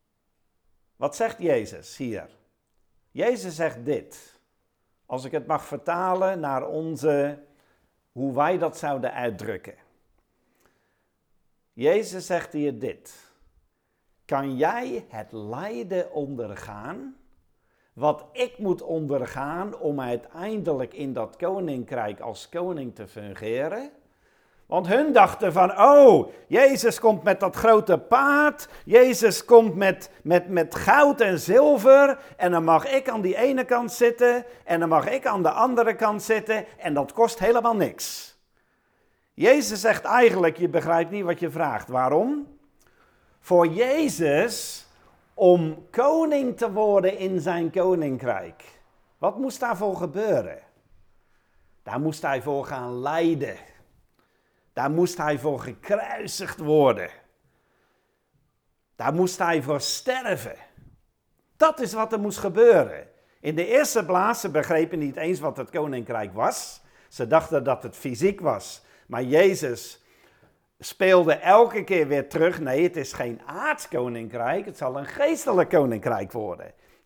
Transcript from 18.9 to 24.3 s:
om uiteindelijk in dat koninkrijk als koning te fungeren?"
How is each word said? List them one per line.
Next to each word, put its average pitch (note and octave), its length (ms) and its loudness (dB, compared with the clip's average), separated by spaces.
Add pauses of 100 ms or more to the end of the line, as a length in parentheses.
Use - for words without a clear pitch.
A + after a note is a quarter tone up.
om D3 220 -4
uiteindelijk D3 920 -6
in C#3 200 -10
dat A2+ 220 -8
koninkrijk C3+ 840 -6
als - 300 -14
koning E3 460 -8
te G#2 120 -16
fungeren?" B2+ 840 -8 (720)